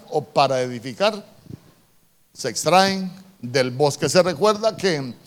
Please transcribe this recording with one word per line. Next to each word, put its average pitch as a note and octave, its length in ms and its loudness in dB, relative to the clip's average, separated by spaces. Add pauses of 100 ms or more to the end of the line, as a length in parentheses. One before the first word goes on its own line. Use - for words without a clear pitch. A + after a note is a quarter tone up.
(100)
o D3+ 120 -2
para C3+ 380 0
edificar B2+ 640 -4 (1080)
se B2+ 160 -8
extraen F#3+ 600 2 (300)
del B2+ 300 0
bosque. C#3+ 380 0
Se F3+ 140 4
recuerda G#3 540 0
que, C#3+ 380 -2 (120)